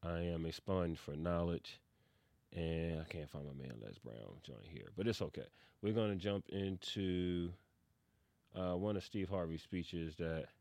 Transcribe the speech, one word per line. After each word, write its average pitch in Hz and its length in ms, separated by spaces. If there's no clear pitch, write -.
I 85 160
am 85 260
a 82 60
sponge 87 460
for - 180
knowledge, 85 640
and 82 480
I 80 60
can't 78 240
find 71 160
my 71 80
man 65 300
Les 50 160
Brown 55 440
joint 58 240
here, 76 280
but 101 120
it's 113 140
okay. 78 260
We're 107 120
gonna 107 220
jump 101 340
into, 90 1000
uh, 90 200
one 101 220
of 92 60
Steve 95 260
Harvey's 85 320
speeches 85 540
that 82 320